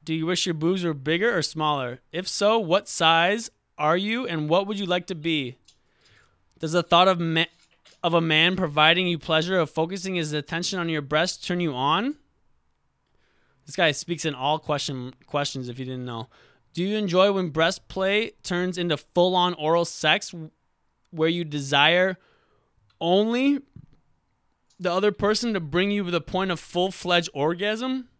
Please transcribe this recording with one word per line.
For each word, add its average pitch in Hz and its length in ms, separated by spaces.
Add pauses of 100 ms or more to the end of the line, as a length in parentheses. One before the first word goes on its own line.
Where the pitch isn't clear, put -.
"Do 160 120
you 160 120
wish 180 200
your 180 80
boobs 170 280
were 170 120
bigger 170 420
or 165 60
smaller? 143 580 (100)
If 180 160
so, 214 320
what 190 300
size 175 600 (280)
are 151 180
you 220 300
and 156 220
what 185 180
would 202 120
you 202 80
like 175 220
to 190 60
be? 151 420 (1000)
Does 156 140
the 170 100
thought 180 260
of 180 120
ma-, 165 260 (560)
of 170 120
a 170 60
man 165 360
providing 165 500
you 175 120
pleasure 165 400
of 160 120
focusing 180 460
his 156 160
attention 170 480
on 170 80
your 156 140
breasts 151 440
turn 180 140
you 160 140
on?" 170 420 (1500)
This 147 100
guy 165 160
speaks 165 320
in 151 100
all 139 240
question, 135 560 (120)
questions 139 420
if 120 100
you 131 60
didn't 127 200
know. 117 240 (460)
Do 165 80
you 202 140
enjoy 196 340
when 190 200
breast 160 360
play 202 460 (100)
turns 180 340
into 175 200
full-on 180 580
oral 165 300
sex 165 460
w-, 160 200 (600)
where 160 180
you 175 160
desire 151 760 (840)
only 233 600 (1200)
the 180 120
other 196 200
person 214 420
to 190 60
bring 175 320
you 208 120
to 175 60
the 170 100
point 185 300
of 170 80
full-fledged 175 720
orgasm? 214 760 (120)